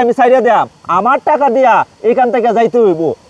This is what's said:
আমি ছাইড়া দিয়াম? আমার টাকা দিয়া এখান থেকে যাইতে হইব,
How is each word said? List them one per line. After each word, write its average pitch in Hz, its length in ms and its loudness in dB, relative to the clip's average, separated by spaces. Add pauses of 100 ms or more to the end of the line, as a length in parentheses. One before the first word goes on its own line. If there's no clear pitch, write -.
আমি 240 160 0
ছাইড়া 254 280 2
দিয়াম? 190 200 2 (320)
আমার 240 200 0 (100)
টাকা 285 180 0 (100)
দিয়া 254 180 2 (360)
এখান 247 240 0
থেকে 240 220 -2
যাইতে 233 280 0
হইব, 165 180 0 (280)